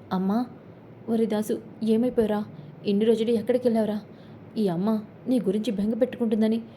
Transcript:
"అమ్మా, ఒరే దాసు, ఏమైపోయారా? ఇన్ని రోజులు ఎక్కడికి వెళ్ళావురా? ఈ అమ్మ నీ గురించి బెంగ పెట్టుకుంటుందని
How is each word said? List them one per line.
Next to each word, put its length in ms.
"అమ్మా, 260
ఒరే 160
దాసు, 300
ఏమైపోయారా? 580
ఇన్ని 200
రోజులు 260
ఎక్కడికి 360
వెళ్ళావురా? 320
ఈ 100
అమ్మ 220
నీ 120
గురించి 320
బెంగ 220
పెట్టుకుంటుందని 680